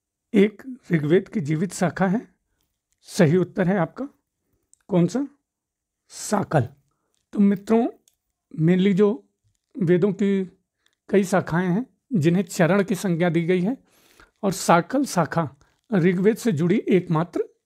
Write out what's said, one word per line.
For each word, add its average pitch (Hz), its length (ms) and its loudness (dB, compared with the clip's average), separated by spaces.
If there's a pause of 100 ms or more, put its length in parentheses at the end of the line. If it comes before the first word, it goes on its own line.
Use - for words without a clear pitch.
(340)
एक 208 280 2 (300)
ऋग्वेद 165 360 0
की 220 120 -6
जीवित 156 320 -4
शाखा 175 340 -2
है, 190 220 -2 (720)
सही 165 340 2
उत्तर 180 320 -2
है 196 100 0
आपका 254 300 -6 (800)
कौन 175 180 2
सा? 277 220 -4 (800)
साकल। - 600 -2 (640)
तो 214 60 -4
मित्रों, 202 500 2 (720)
mainly 180 340 4
जो 202 340 0 (500)
वेदों 180 340 2
की 196 460 -2 (500)
कई 190 160 2
शाखाएं 180 440 -2
हैं 196 180 -2 (260)
जिन्हें 175 300 2
चरण 190 400 0
की 202 120 -4
संज्ञा 175 340 -2
दी 170 140 0
गई 180 180 -2
है, 220 240 -4 (580)
और 196 100 -2
साकल 196 520 0
शाखा 165 520 -4 (380)
ऋग्वेद 190 420 2
से 233 160 -2
जुड़ी 170 360 0
एकमात्र 175 560 -2 (220)